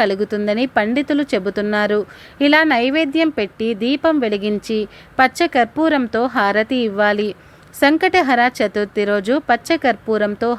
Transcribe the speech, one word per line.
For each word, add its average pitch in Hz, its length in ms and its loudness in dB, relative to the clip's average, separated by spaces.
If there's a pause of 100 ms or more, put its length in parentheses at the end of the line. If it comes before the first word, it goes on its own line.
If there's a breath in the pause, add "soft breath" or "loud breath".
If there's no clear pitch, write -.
కలుగుతుందని 208 640 -2 (100)
పండితులు 269 560 0
చెబుతున్నారు. 208 720 -2 (460 loud breath)
ఇలా 302 140 4 (120)
నైవేద్యం 285 640 0
పెట్టి 220 300 -4 (160)
దీపం 302 280 0 (120)
వెలిగించి 208 540 -2 (380 loud breath)
పచ్చ 262 280 2 (100)
కర్పూరంతో 247 640 0 (140)
హారతి 214 420 0 (120)
ఇవ్వాలి. 208 400 0 (520 loud breath)
సంకటహర 302 580 2 (160)
చతుర్థి 208 520 -2
రోజు 208 260 0 (140)
పచ్చ 240 360 0
కర్పూరంతో 214 640 0 (100)